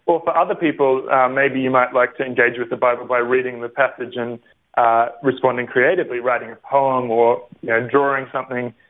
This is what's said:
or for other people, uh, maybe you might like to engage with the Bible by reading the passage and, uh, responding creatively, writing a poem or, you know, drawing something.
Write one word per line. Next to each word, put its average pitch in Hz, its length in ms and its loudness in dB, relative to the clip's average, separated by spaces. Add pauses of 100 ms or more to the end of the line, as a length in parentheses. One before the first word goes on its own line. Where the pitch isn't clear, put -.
or 165 140 2
for 165 180 -2
other 180 160 2
people, 139 560 0
uh, 131 200 2
maybe 131 320 0
you 127 100 0
might 127 220 2
like 123 240 0
to 139 60 -2
engage 123 360 0
with 117 100 -6
the 123 60 -6
Bible 120 300 0
by 123 140 0
reading 123 420 -2
the 117 80 -8
passage 127 480 -4
and, 117 200 -6 (400)
uh, 117 300 4 (160)
responding 123 420 0
creatively, 127 540 0
writing 117 320 -2
a 113 60 -16
poem 131 520 0
or, 117 320 2 (200)
you - 80 -6
know, 117 200 0
drawing 139 420 2
something. 123 420 -6 (160)